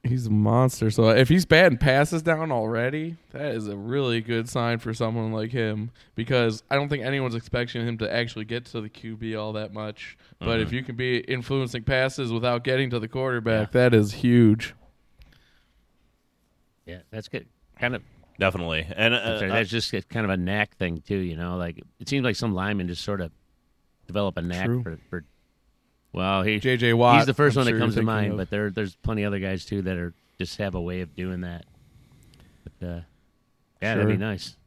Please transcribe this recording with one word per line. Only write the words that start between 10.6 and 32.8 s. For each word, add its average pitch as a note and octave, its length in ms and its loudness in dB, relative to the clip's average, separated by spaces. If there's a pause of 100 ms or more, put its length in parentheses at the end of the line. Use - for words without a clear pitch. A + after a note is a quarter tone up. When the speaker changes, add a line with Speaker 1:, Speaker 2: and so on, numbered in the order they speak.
Speaker 2:
Mm-hmm. A#2 60 -4
Speaker 1:
you B2+ 80 -4
can B2+ 120 -10
be B2 240 -2
influencing B2+ 640 -4
passes C3 500 0
without A#2+ 300 0
getting C3 260 0
to A#2+ 100 -2
the A2 80 -6
quarterback, A#2 680 0
Speaker 3:
Yeah. B2 140 6
Speaker 1:
that A#2+ 40 8
is G#2 200 6
huge. A#2+ 600 6 (2250)
Speaker 3:
Yeah, F2 140 -16 (100)
that's A2 160 -12
good. F2+ 180 -10 (340)
Kind B2 160 -2
of G2+ 60 -10 (380)
Speaker 2:
Definitely. E2+ 560 0
And, A2+ 180 2
uh, B2 40 0
Speaker 3:
I'm A2 200 -4
sorry, G2+ 140 -2
Speaker 2:
uh, - 20 0
Speaker 3:
that's A2+ 160 0
just A2+ 240 -4
a, G2+ 80 -4
kind - 240 -4
of G2 60 0
a F#2+ 60 0
knack G2 400 -2
thing E2+ 240 -4
too, G2+ 160 -4
you F2+ 180 -6
know. F2 220 -6
Like, E2+ 220 -8 (200)
it - 100 -12
seems C#3 140 0
like A#2 120 0
some A2 200 -2
linemen F#2+ 320 -2
just F2 160 -8
sort G2+ 180 -6
of E2 80 -6 (800)
develop G2 280 -2
a E2+ 60 -4
knack F2 240 -4
Speaker 1:
True. A#2+ 160 -2
Speaker 3:
for, E2+ 160 -10 (140)
for, E2+ 120 -8 (880)
well, F#2+ 300 0
he, G#2+ 180 2
Speaker 1:
J B2+ 160 2
J A#2 180 4
Watt, A#2+ 240 8
Speaker 3:
he's A#2 100 6
the C3 80 0
first C#3+ 200 4
Speaker 1:
I'm C3+ 40 4
Speaker 3:
one B2+ 60 4
that A#2+ 60 4
Speaker 1:
sure A2+ 60 2
you're A#2 60 2
Speaker 3:
comes A#2+ 100 0
to A#2 60 0
Speaker 1:
thinking A2+ 80 2
Speaker 3:
mind, G#2+ 240 0
Speaker 1:
of. G#2+ 60 -4
Speaker 3:
but F#2+ 120 -6
there, G#2 220 -2
there's G2 240 -4
plenty G#2+ 300 -2
other G2+ 120 -2
guys F#2+ 260 -4
too G2+ 200 -4
that F#2 120 -2
are F2 200 -6 (240)
just - 180 -8
have G2 160 -4
a F2+ 80 -4
way F2+ 200 -6
of D#2 140 -12
doing F2+ 260 -6
that. F2 240 -10 (1120)
But, F2+ 80 -8